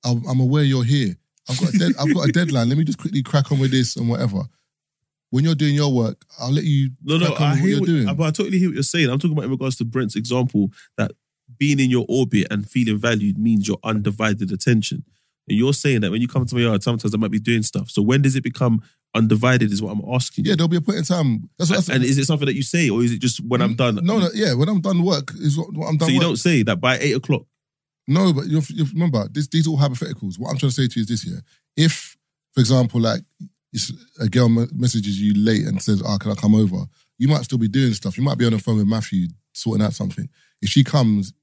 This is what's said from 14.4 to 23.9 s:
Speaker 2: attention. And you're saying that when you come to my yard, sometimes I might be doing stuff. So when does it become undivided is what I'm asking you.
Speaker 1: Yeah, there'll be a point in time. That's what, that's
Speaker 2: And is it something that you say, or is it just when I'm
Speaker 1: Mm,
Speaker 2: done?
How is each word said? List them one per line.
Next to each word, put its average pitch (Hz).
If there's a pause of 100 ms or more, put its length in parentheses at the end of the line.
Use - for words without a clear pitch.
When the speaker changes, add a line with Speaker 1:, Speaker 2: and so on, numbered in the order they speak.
Speaker 2:
attention. 107 (440)
And 104
you're 131
saying 135
that 101
when 110
you 123
come 131
to 123
my 120
yard, 110
sometimes 110
I 107
might 107
be 107
doing 110
stuff. -
So -
when 131
does 135
it 131
become 117 (340)
undivided 113
is 101
what 104
I'm 104 (100)
asking 127
you. 202
Speaker 1:
Yeah, 196
there'll 165
be 170
a 170
point 202
in 165
time. 135 (100)
That's 170
what, 190
that's 185
Speaker 2:
And 131
is 139
it 135
something 143
that 139
you 139
say, 170
or 113
is 120
it 107
just 123
when 120
I'm 113
Speaker 1:
Mm, -
Speaker 2:
done? 120